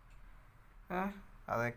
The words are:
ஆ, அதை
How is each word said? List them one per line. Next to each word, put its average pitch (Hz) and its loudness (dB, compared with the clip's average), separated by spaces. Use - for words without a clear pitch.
ஆ, - 4
அதை 117 4